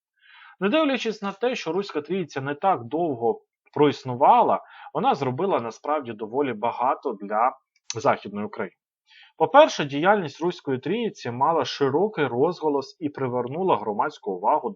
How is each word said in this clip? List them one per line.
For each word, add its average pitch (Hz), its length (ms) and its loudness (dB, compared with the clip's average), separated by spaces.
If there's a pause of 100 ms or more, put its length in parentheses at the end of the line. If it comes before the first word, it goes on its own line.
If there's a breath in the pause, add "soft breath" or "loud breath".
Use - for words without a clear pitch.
(600 loud breath)
Не 190 80 0
дивлячись 254 540 0
на 196 100 -6
те, 240 220 -2
що - 180 -6
Руська 185 280 -4
Трійця 165 400 -4
не 143 140 -4
так 151 300 0
довго 120 580 -2 (300)
проіснувала, 143 880 4 (340 loud breath)
вона 214 200 0
зробила 139 460 0
насправді 120 520 -6
доволі 117 400 -2
багато 120 600 -2
для 107 400 0 (420)
Західної 107 520 -2
України. 104 300 -8 (640 soft breath)
По-перше, 240 460 6
діяльність 156 560 0
Руської 147 380 -2
Трійці 190 520 -4
мала 139 340 2
широкий 151 640 0
розголос 143 720 0
і 151 80 -2
привернула 131 680 -2
громадську 107 560 -4
увагу 117 440 0